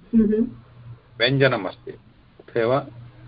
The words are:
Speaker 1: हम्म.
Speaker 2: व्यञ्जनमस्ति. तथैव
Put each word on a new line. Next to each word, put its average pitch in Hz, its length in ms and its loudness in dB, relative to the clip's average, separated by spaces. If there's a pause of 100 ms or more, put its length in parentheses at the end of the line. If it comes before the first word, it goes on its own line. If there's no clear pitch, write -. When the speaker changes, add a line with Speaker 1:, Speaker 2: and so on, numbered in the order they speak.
(160)
Speaker 1:
हम्म. 214 320 2 (720)
Speaker 2:
व्यञ्जनमस्ति. 127 720 0
तथैव - 840 -6 (540)